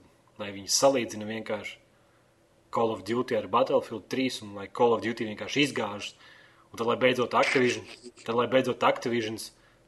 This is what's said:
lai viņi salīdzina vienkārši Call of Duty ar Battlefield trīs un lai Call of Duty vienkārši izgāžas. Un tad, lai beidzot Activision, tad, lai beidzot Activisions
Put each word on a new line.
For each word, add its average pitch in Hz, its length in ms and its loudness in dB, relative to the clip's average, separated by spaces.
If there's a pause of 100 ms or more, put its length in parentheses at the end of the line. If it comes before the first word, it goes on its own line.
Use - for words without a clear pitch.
(380)
lai 101 160 -8
viņi 98 160 -8
salīdzina 117 560 2
vienkārši 110 500 -8 (960)
Call 113 200 0
of 98 100 -6
Duty 120 320 -2
ar 101 140 -2
Battlefield 117 600 2
trīs 131 340 -2
un 101 120 -14
lai 101 140 -10
Call 120 260 4
of 101 80 -2
Duty 113 240 -4
vienkārši 107 400 -2
izgāžas. 104 460 -6 (580)
Un - 80 -18
tad, 113 80 -2
lai 117 100 2
beidzot 123 380 2
Activision, 120 480 2 (420)
tad, 113 120 -4
lai 120 100 2
beidzot 127 380 2
Activisions 117 680 0 (380)